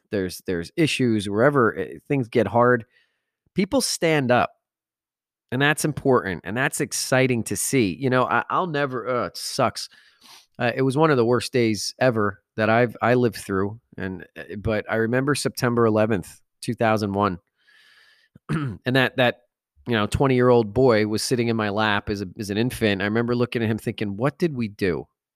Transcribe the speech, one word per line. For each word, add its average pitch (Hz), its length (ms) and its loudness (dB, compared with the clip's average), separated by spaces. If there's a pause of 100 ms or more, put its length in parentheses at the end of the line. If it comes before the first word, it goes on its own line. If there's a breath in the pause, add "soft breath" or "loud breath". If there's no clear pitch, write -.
(100)
there's, 92 360 -4
there's 87 300 -4
issues, 120 520 0
wherever, 113 500 2
uh, 92 60 -4 (220)
things 135 220 -2
get 113 180 2
hard, 120 380 4 (680)
people 202 260 0
stand 156 500 0
up. 120 220 2 (1000)
And 127 100 -2
that's 147 240 0
important. 120 600 0
And 98 120 -8
that's 135 240 -2
exciting 127 640 0
to 104 120 -6
see. 110 420 0
You 135 100 -2
know, 127 160 2
I, 113 240 0
I'll 175 200 -2
never, 131 400 -6
uh, 123 180 -2
it 85 100 -10
sucks. - 520 -4 (720 soft breath)
Uh, 120 160 -2
it 131 80 -2
was 131 140 0
one 160 140 4
of 143 60 4
the 120 80 4
worst 117 280 0
days 110 460 0
ever 110 420 0 (160)
that 110 140 0
I've, 117 320 2
I 117 120 4
lived 120 220 2
through. 101 440 -4 (180)
And, 92 280 -10 (120)
uh, 78 200 -12
but 104 300 -2
I 107 80 -2
remember 127 380 0
September 120 520 0
eleventh, 107 540 0 (200)
two 123 140 -6
thousand 107 400 0
one, 98 240 0 (600 soft breath)
<clears throat> - 520 -20
and 143 340 -4
that, 127 320 2
that, 123 240 2 (460)
you 123 80 -2
know, 107 120 2
twenty-year-old 123 680 4
boy 117 320 4
was 107 160 -2
sitting 117 260 0
in 113 80 0
my 107 120 0
lap 104 420 0
as 101 100 -4
a, 101 60 -6 (120)
as 104 120 -8
an 101 80 -2
infant. 110 420 0
I 98 40 -2
remember 117 320 0
looking 120 260 -2
at 110 80 0
him 110 80 -2
thinking, 104 380 -6
"What 127 200 -2
did 160 200 -2
we 117 100 -4
do? 92 400 -2 (300)